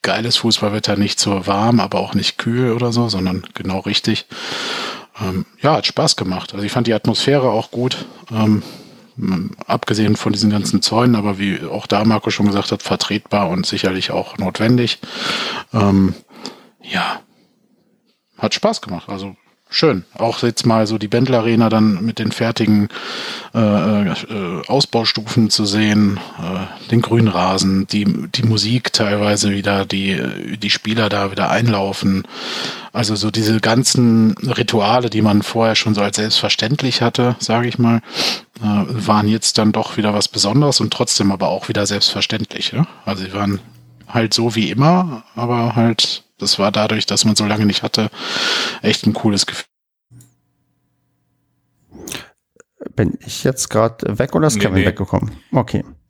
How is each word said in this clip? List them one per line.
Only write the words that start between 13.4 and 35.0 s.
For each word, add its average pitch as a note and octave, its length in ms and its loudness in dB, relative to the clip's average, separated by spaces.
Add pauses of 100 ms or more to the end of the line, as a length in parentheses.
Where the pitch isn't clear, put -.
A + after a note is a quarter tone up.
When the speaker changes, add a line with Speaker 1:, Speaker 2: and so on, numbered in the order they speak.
Speaker 1:
und F#2 160 -2
sicherlich F#2 460 -2
auch - 260 -6
notwendig. A2 640 0 (760)
Ähm, G2 400 4 (680)
ja, - 380 -6 (1160)
hat - 160 -2
Spaß A3 280 0
gemacht, - 280 -12
also G2 260 -10 (360)
schön. A2+ 320 2 (140)
Auch A2+ 240 0
jetzt A#2 240 0
mal A2+ 220 4
so A2 100 -2
die G#2 120 -4
Bendel B2+ 260 2
Arena A2+ 340 4
dann G#2+ 340 4
mit A2+ 140 -2
den A2 140 -2
fertigen, G#2+ 560 2 (680)
äh, A#2 60 0 (500)
äh, - 60 -2 (520)
Ausbaustufen A2+ 840 0
zu G#2+ 140 0
sehen, G#2 540 2 (200)
äh, F#2 500 -8
den A#2 120 4
Grünrasen, F#2+ 840 2
die, G#2 200 -2 (240)
die - 140 -2
Musik A2+ 500 2
teilweise G#2 580 0
wieder, G2 340 0
die, F#2+ 720 -4
die G2+ 140 -4
Spieler A2 380 0
da G2+ 220 0
wieder G2+ 200 -2
einlaufen. G2 720 0 (720)
Also A2 220 0
so G2+ 140 -2
diese A2 300 2
ganzen A2+ 800 4
Rituale, A#2 720 0